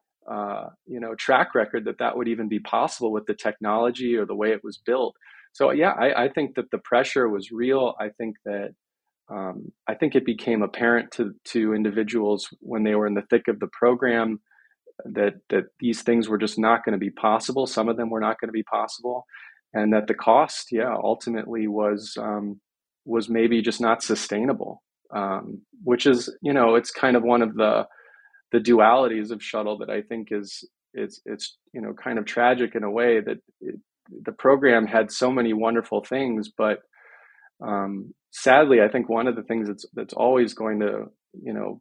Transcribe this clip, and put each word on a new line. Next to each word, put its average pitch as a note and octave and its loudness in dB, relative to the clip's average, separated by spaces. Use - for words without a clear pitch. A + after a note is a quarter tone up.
uh, G#2 -8
you B2 -12
know, A2+ -8
track B2+ 2
record A2+ 0
that A#2 -6
that A#2+ -2
would A#2+ -2
even A2+ -4
be G#2+ -2
possible A2+ -2
with G#2+ -4
the G#2+ -2
technology A#2 -2
or G#2 0
the G2+ -8
way G#2+ 0
it G#2+ -2
was G#2+ -12
built. B2 -2
So, C3+ 4
yeah, D#3 2
I, B2 2
I C#3 0
think C#3 -4
that - -6
the G#2 -4
pressure B2+ 2
was G2+ -4
real. B2 0
I G#2+ -4
think A2 -10
that, G2+ -8
um, F#2+ -10
I G#2+ -4
think D3 0
it C3 2
became A2+ -2
apparent A#2 0
to, G#2 -4
to A2 0
individuals G#2+ -2
when A2+ -4
they G#2+ 2
were G#2+ 2
in G#2 -2
the G2+ -2
thick - 4
of G#2 -2
the F#2+ -6
program A#2 2
that, G#2 0
that F#2+ 0
these A#2 -2
things A#2 2
were G#2+ 0
just G#2 -2
not A2+ 4
gonna G#2+ -2
be G2 -4
possible. A#2+ 0
Some A2 -2
of A#2 -2
them A#2 -4
were A2+ -4
not A2 -2
gonna A2 -8
be G#2+ -4
possible, A#2 -6
and G#2+ 2
that G#2+ 2
the - 0
cost, - 2
yeah, A#2 -2
ultimately A2+ -4
was, G#2 -2
um, G#2 -8
was A2+ -2
maybe A2+ 2
just A2 -2
not A#2 2
sustainable, A2 -4
um, G2 -6
which B2 2
is, B2 2
you C#3+ 0
know, A#2 6
it's A#2 2
kind B2+ 2
of A#2+ 4
one A#2+ 4
of G#2+ -2
the, A2 2
the A#2+ 4
dualities A2+ 4
of A2 -10
shuttle G#2+ -4
that G#2 -10
I G#2 -4
think A2 -10
is, G#2 -8
it's, G#2 -10
it's, A2 -12
you B2 -12
know, G#2+ -8
kind A#2 -6
of G#2+ -4
tragic A#2+ 0
in G#2+ -2
a G#2 -4
way A#2 2
that A2 -6
it, - -10
the A2 -10
program C3 4
had G#2+ 0
so B2+ 0
many A#2+ 0
wonderful A2 -2
things, A#2+ -4
but, G#2+ 0
um, G2+ -6
sadly, C3+ 6
I G#2 6
think B2 -2
one A2+ 0
of A#2+ -2
the A2 -10
things A2+ -4
that's, G2+ -10
that's G#2 -10
always B2 4
going G#2+ -4
to, G#2 -2
you A2 -10
know, G#2 -8